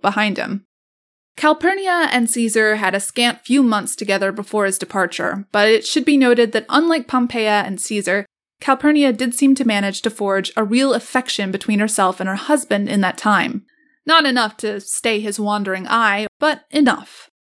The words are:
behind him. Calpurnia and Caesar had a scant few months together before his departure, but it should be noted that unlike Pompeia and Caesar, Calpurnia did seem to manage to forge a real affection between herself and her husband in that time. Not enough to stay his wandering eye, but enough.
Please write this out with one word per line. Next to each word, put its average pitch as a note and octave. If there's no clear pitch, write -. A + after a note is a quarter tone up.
behind G3+
him. -
Calpurnia F4
and A#3
Caesar A3
had G3
a G3
scant A#3+
few C4+
months G#3+
together G3
before G#3
his F#3+
departure, F#3+
but G#3
it A3
should -
be D4
noted A#3+
that A3
unlike E4
Pompeia A3+
and F#3+
Caesar, G3+
Calpurnia C#4+
did A#3+
seem C4+
to C4
manage G3+
to G#3+
forge G3
a A3
real B3
affection A3+
between G3+
herself G#3
and F#3+
her G3
husband G#3
in G3+
that F#3
time. G3+
Not D#4
enough A#3+
to G#3
stay A3
his G#3+
wandering G3+
eye, G#3+
but D4+
enough. -